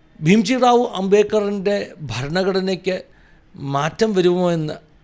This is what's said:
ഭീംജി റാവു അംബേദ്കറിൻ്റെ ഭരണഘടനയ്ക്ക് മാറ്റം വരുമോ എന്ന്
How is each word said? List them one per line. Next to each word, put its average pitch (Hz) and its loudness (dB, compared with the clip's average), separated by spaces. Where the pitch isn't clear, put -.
ഭീംജി 202 4
റാവു 240 4
അംബേദ്കറിൻ്റെ 202 0
ഭരണഘടനയ്ക്ക് 185 -2
മാറ്റം 156 -2
വരുമോ 180 2
എന്ന് 156 -2